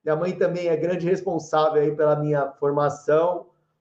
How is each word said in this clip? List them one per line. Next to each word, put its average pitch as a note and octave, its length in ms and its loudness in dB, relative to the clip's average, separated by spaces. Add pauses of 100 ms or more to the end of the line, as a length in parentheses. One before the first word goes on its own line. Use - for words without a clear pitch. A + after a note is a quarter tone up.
Minha D3+ 120 0
mãe F3 200 -2
também F3 320 -2
é E3 80 2
grande E3 300 -2
responsável D#3+ 720 0
aí D3 160 2
pela D3+ 200 2
minha D3 380 -2
formação. D3 920 0 (360)